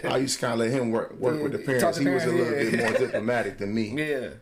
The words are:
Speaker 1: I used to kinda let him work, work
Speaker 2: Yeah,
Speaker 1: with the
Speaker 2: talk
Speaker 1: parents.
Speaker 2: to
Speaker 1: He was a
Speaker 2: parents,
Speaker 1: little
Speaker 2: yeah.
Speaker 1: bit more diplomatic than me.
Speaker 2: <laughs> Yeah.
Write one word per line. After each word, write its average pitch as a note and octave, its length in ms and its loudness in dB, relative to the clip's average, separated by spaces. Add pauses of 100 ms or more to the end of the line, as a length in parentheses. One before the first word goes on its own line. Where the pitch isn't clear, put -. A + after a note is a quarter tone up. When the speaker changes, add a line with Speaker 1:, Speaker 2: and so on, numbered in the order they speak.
(100)
Speaker 1:
I E3+ 60 0
used C3 240 -2
to B2+ 60 -2
kinda A#2 100 0
let A2+ 140 2
him B2 200 0
work, - 300 -2
work B2 160 2
Speaker 2:
Yeah, D3+ 60 -2
Speaker 1:
with C#3+ 100 -2
the - 60 -4
Speaker 2:
talk - 80 -8
Speaker 1:
parents. C#3 320 2
Speaker 2:
to C#3+ 60 0
Speaker 1:
He C#3 40 4
was - 160 2
a - 40 0
Speaker 2:
parents, - 220 2
Speaker 1:
little - 140 0
Speaker 2:
yeah. A2+ 60 0
Speaker 1:
bit A2+ 100 2
more A#2 260 2
diplomatic G#2+ 520 -2
than G2+ 160 -4
me. A2+ 160 0
Speaker 2:
<laughs> D3+ 180 -2
Yeah. B2+ 200 -2 (140)